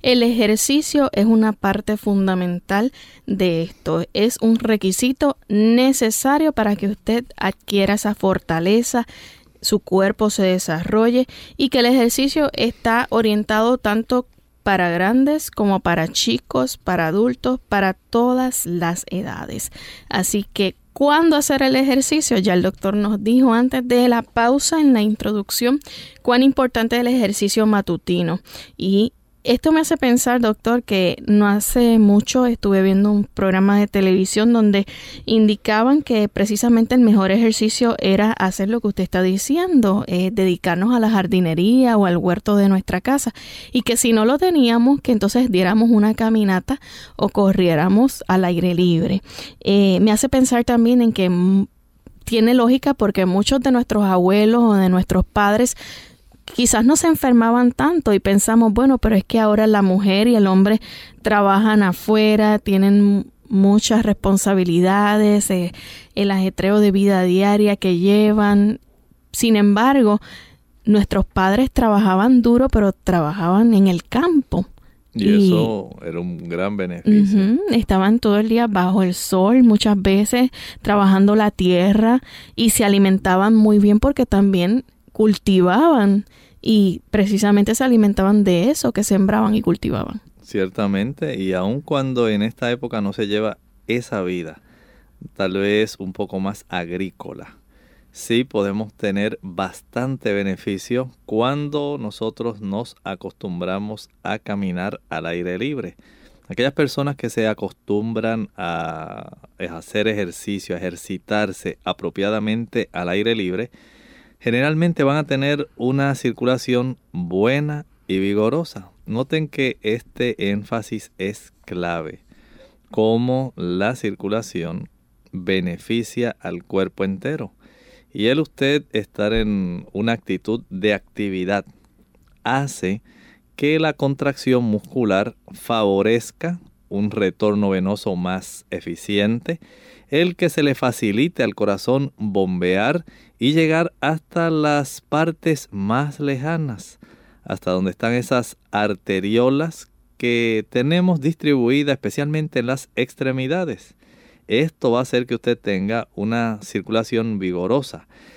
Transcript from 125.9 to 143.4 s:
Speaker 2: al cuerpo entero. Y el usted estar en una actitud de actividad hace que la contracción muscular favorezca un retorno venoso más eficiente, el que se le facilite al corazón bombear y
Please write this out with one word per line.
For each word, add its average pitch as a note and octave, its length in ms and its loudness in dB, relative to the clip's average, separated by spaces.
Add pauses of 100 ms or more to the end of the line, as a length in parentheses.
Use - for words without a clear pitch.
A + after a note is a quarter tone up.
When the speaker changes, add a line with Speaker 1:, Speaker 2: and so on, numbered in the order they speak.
Speaker 2:
al F2 240 -12
cuerpo F#2+ 400 -4
entero. G2 480 -8 (640)
Y G#2 140 -2
el C3+ 120 0
usted C#3+ 520 -2
estar G#2+ 420 -4
en G2 580 -4
una A2 200 -4
actitud A2+ 580 -6
de G2 240 -2
actividad F#2+ 720 -6 (800)
hace A#2+ 580 -4 (540)
que D#3 240 0
la D#3 140 -2
contracción C3+ 680 -2
muscular G#2+ 720 -2 (160)
favorezca A2 1080 -2 (300)
un - 220 -4
retorno G#2 580 -2
venoso F#2+ 460 -4
más F2+ 540 -8
eficiente, G#2 920 -4 (500)
el F3 280 -2
que F3 120 0
se D3+ 140 -2
le C#3 100 0
facilite A#2+ 720 -2
al G#2 100 -4
corazón A#2+ 640 -2
bombear G2 880 -2 (360)
y B2+ 120 0